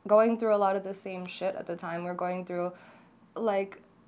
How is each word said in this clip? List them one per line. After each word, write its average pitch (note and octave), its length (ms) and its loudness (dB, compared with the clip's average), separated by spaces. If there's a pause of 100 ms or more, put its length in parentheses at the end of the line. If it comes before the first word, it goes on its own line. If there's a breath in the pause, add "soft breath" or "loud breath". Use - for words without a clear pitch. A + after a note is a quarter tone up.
going A3 320 6
through A3 160 2
a - 20 6
lot G3 200 2
of G3 60 -2
the G3 120 -8
same F#3 320 -8
shit F3+ 300 -4
at - 100 -10
the F3 100 -6
time. F3 280 -6
We're F3+ 100 -6
going F3+ 320 -4
through, F3+ 260 -4 (640 loud breath)
like, G3 480 -2 (260)